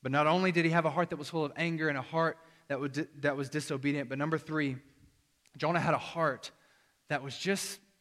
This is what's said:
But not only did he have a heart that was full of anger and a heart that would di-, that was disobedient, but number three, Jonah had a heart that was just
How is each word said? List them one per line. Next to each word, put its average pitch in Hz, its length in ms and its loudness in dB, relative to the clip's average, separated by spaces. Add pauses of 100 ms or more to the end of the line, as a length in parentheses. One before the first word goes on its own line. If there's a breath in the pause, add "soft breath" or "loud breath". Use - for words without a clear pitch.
But 127 80 -2
not 147 160 4
only 185 240 4
did 165 140 4
he 160 60 4
have 165 140 4
a 156 40 4
heart 165 200 0
that 165 80 -6
was 143 120 -10
full 160 160 0
of 147 100 -6
anger 160 340 0
and 143 80 -2
a 131 40 -4
heart 160 360 0 (300 loud breath)
that 139 120 -2
would 139 120 -2
di-, 143 160 -4 (140)
that 143 140 2
was 135 140 -4
disobedient, 143 600 -2
but 135 80 -4
number 156 200 0
three, 143 400 -2 (800)
Jonah 160 220 0
had 151 140 2
a 139 40 2
heart 147 540 -2 (560 soft breath)
that 135 160 -2
was 135 140 -8
just - 420 -2 (220)